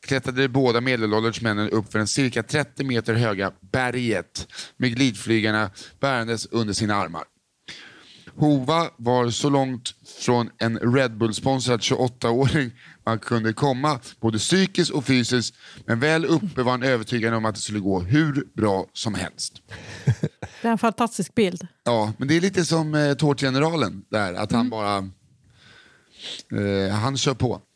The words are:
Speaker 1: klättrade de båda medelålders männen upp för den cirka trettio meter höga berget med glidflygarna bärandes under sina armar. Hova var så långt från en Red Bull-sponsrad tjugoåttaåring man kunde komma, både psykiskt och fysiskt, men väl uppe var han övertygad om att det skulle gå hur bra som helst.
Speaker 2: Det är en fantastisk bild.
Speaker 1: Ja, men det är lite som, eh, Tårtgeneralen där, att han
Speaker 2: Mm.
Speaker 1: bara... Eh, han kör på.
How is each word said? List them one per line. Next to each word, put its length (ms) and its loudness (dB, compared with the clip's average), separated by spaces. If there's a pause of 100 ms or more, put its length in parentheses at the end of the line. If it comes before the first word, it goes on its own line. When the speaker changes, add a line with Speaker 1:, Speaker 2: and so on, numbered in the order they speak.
Speaker 1:
klättrade 400 -2
de 60 2
båda 340 2
medelålders 600 0
männen 280 0
upp 220 -2
för 80 -2
den 80 0
cirka 360 0
trettio 400 -4
meter 300 -2
höga 380 0 (200)
berget 760 -2 (300)
med 180 -2
glidflygarna 760 0 (280)
bärandes 460 -2
under 280 -2
sina 220 0
armar. 280 -4 (1120)
Hova 640 2
var 320 2
så 200 0
långt 460 -2 (240)
från 380 2
en 220 -2 (160)
Red 220 0
Bull-sponsrad 680 0
tjugoåttaåring 880 0 (340)
man 140 0
kunde 340 0
komma, 460 0 (220)
både 160 0
psykiskt 540 2
och 140 -4
fysiskt, 500 0 (300)
men 140 0
väl 260 2
uppe 380 0
var 80 2
han 120 -2
övertygad 500 0
om 120 0
att 100 0
det 60 -10
skulle 180 -4
gå 220 0
hur 540 2
bra 380 2
som 200 -6
helst. 400 -8 (1080)
Speaker 2:
Det 60 0
är 40 4
en 60 2
fantastisk 580 -2
bild. 320 0 (160)
Speaker 1:
Ja, 340 2
men 100 -4
det 100 4
är 40 2
lite 240 2
som, 300 0
eh, 180 4
Tårtgeneralen 1000 0
där, 220 0
att 180 -4
han 100 2
Speaker 2:
Mm. 80 0
Speaker 1:
bara... 280 -2 (1900)
Eh, 80 -2
han 220 0
kör 160 0
på. 280 -2 (140)